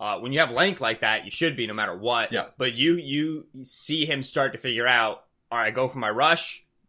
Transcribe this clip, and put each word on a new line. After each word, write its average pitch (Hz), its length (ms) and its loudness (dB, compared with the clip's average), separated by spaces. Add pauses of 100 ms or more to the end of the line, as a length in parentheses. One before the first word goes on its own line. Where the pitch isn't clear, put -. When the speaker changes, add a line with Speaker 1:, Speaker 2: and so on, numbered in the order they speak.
Speaker 1:
Uh, 101 180 -2
when 120 140 -6
you 147 80 4
have 151 100 2
length 180 300 2
like 113 220 -2
that, 110 240 2
you 101 40 -12
should 165 240 0
be 120 140 -4
no 107 60 -8
matter 104 220 -2
what. 113 360 0
Speaker 2:
Yeah. 104 140 -2 (120)
Speaker 1:
But 127 140 0
you, 143 240 4
you 156 500 -4 (160)
see 151 440 -4
him 139 180 -2
start 135 300 0
to - 40 -12
figure 120 300 -2
out, 113 360 4 (280)
"All 117 60 0
right, 110 160 2
go 127 140 2
for 135 100 -10
my 110 120 0
rush. 151 540 0 (240)